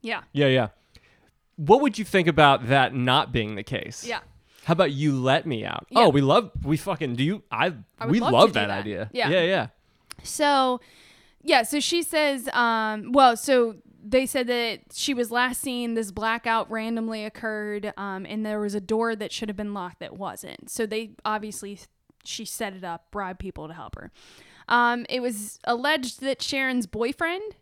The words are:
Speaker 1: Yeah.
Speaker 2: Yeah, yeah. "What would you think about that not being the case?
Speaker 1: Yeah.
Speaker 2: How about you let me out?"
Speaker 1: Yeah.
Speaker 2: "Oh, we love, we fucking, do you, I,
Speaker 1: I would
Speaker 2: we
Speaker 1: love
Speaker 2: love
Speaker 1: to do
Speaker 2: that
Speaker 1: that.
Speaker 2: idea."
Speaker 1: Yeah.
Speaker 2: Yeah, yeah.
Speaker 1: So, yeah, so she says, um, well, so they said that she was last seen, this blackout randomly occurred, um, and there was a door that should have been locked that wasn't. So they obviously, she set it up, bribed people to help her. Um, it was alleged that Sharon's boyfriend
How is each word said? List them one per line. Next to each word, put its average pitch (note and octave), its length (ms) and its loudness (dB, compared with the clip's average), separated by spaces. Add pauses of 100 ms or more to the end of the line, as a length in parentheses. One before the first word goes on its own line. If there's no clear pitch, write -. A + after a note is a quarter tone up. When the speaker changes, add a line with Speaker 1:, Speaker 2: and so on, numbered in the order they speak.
Speaker 1:
Yeah. A3 200 -6 (100)
Speaker 2:
Yeah, C#3 160 4
yeah. B2+ 200 4 (840)
"What F3 260 6
would C#4 160 2
you G#3+ 80 -4
think F#3 220 2
about C#3 400 6
that B2+ 260 4
not B2+ 380 2
being G#2+ 240 -4
the G2+ 80 -8
case? - 420 -8
Speaker 1:
Yeah. A#3 140 -6 (460)
Speaker 2:
How D#3+ 80 0
about E3 200 4
you C#3+ 200 2
let C3 340 2
me A2+ 180 -4
out?" - 260 -8
Speaker 1:
Yeah. A#3 100 4
Speaker 2:
"Oh, A3 80 10
we C#3+ 140 6
love, E3 280 4 (140)
we C#3+ 120 2
fucking, D3+ 380 -4
do B2 80 -2
you, F#3 200 -2 (100)
I, D3 200 0 (280)
Speaker 1:
I - 60 -8
would C3+ 60 2
Speaker 2:
we G#3+ 80 4
Speaker 1:
love A#3+ 120 2
Speaker 2:
love B2 160 8
Speaker 1:
to - 60 -2
do G#2+ 60 0
Speaker 2:
that G#2 80 0
Speaker 1:
that. G2 120 -4
Speaker 2:
idea." G#2 320 -8
Speaker 1:
Yeah. A#3 180 -2
Speaker 2:
Yeah, F3 120 2
yeah. F3 240 0 (580)
Speaker 1:
So, C4+ 560 2 (600)
yeah, C#4 200 4
so C#4 160 -2
she E4+ 240 0
says, C#4+ 460 0
um, A3 640 -2
well, B3+ 240 8
so A#3 400 2 (260)
they B3+ 240 2
said B3 220 -2
that A#3 320 -2 (120)
she - 220 -4
was A#3+ 160 -2
last B3 300 0
seen, A#3+ 340 -4
this A3 160 -4
blackout A3 580 -2
randomly A3 560 -4
occurred, G#3+ 720 -6
um, F#3+ 300 -8
and G#3+ 180 -6
there G#3+ 140 -4
was G#3 160 -4
a G#3 60 -2
door A3+ 340 -2
that G#3 160 -8
should - 180 -8
have G3 80 -8
been G#3 160 -8
locked F3+ 280 -10
that - 160 -14
wasn't. - 520 -12
So - 180 -4
they A3 260 -6 (120)
obviously, G#3 540 -6 (460)
she - 200 -10
set G3+ 300 -8
it F#3 80 -14
up, E3+ 300 -10
bribed F#3 260 -8
people F3+ 300 -10
to D#3+ 60 -14
help E3 200 -16
her. - 160 -16 (580)
Um, A#3+ 400 2
it B3+ 120 -2
was G#3+ 440 -6
alleged B3+ 580 -2
that C4+ 200 -2
Sharon's B3+ 460 -2
boyfriend E4+ 720 -4